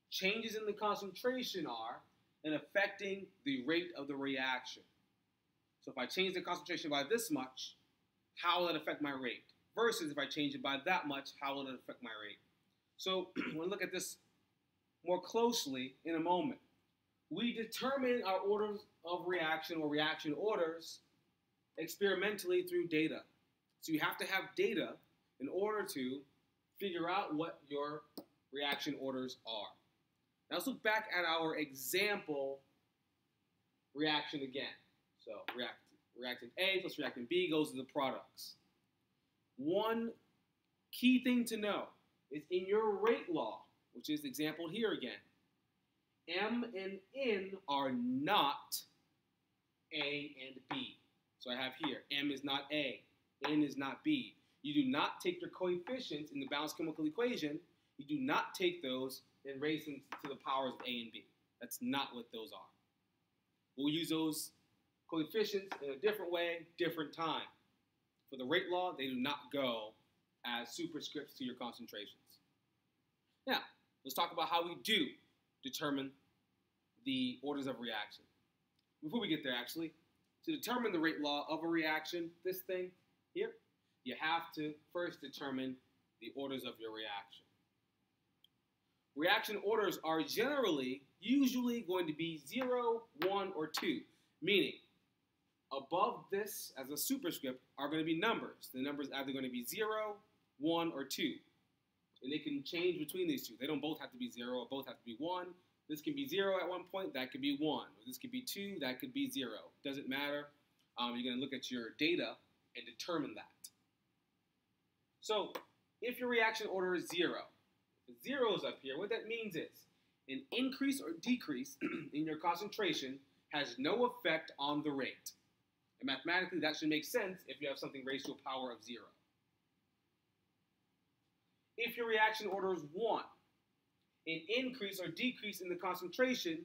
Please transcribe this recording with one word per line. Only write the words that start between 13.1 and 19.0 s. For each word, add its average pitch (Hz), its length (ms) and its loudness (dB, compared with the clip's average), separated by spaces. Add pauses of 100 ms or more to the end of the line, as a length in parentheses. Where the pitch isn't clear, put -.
<clears throat> - 120 -4
we'll 165 140 -2
look 196 140 -2
at 180 100 -2
this - 240 -4 (880)
more 175 160 4
closely 143 760 2 (100)
in 165 100 2
a 160 60 2
moment. 165 400 4 (680)
We 214 220 2
determine 247 720 2
our 190 140 4
orders 208 480 2 (180)